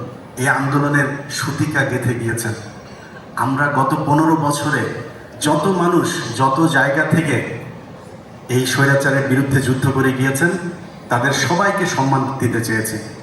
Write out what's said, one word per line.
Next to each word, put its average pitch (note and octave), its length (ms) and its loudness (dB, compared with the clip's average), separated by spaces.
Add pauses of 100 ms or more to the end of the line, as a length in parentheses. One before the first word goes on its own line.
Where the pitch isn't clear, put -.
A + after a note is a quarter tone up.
(360)
এই B2+ 120 0
আন্দোলনের C#3 560 2 (260)
সূতিকা D3 540 0
গেঁথে B2 300 0
গিয়েছেন। A2 380 -2 (840)
আমরা C3+ 400 2
গত D#3 300 2
পনেরো D#3 300 4
বছরে C#3+ 440 0 (600)
যত G3+ 280 2
মানুষ F3 680 0
যত D#3+ 360 4
জায়গা C#3+ 320 4
থেকে D3 560 0 (880)
এই B2+ 180 2
স্বৈরাচারের C#3 600 2
বিরুদ্ধে C3+ 320 2
যুদ্ধ B2+ 300 2
করে C3 220 2
গিয়েছেন, C3+ 360 2 (600)
তাদের B2 240 2
সবাইকে F3+ 540 2
সম্মান C3+ 520 0
দিতে A2+ 260 0
চেয়েছি। A2 340 -2 (240)